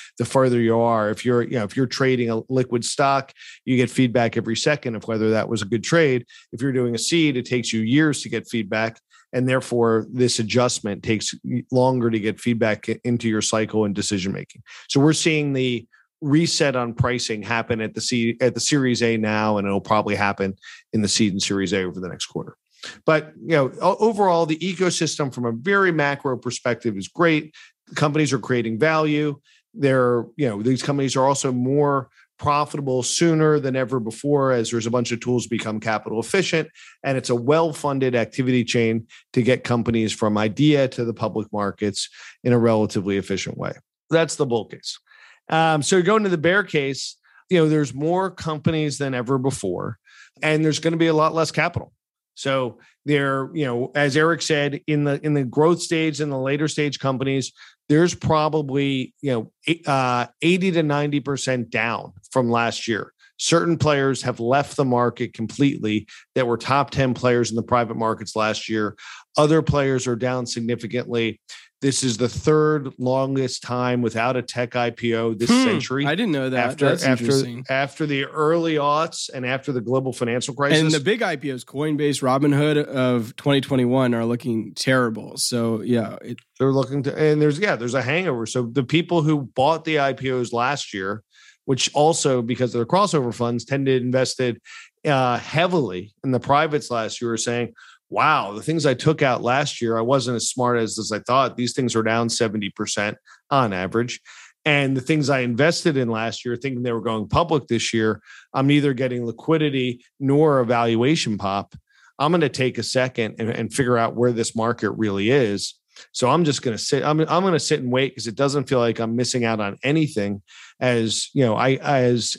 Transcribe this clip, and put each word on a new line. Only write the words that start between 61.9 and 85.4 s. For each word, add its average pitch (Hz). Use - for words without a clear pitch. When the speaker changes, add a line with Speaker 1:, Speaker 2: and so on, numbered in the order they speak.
Speaker 1:
from 123
last 117
year. 107
Certain 170
players 139
have 123
left 135
the 147
market 120
completely 107
that 131
were 117
top 135
ten 131
players 120
in 110
the 113
private 117
markets 113
last 107
year. 107
Other 151
players 135
are 120
down 127
significantly. 117
This 135
is 120
the 120
third 151
longest 131
time 123
without 117
a 123
tech 123
I 120
P 117
O 113
this 117
Speaker 2:
Hmm, 254
Speaker 1:
century. 143
Speaker 2:
I 151
didn't 208
know 135
that. 127
Speaker 1:
After, 139
Speaker 2:
That's 131
Speaker 1:
after, 123
Speaker 2:
interesting. 131
Speaker 1:
after 135
the 139
early 160
aughts 147
and 127
after 131
the 127
global 127
financial 120
crisis. 143
Speaker 2:
And 156
the 156
big 208
I 185
P 139
Os, 123
Coinbase, 147
Robinhood 143
of 127
twenty 139
twenty-one 127
are 117
looking 117
terrible. 113
So, 113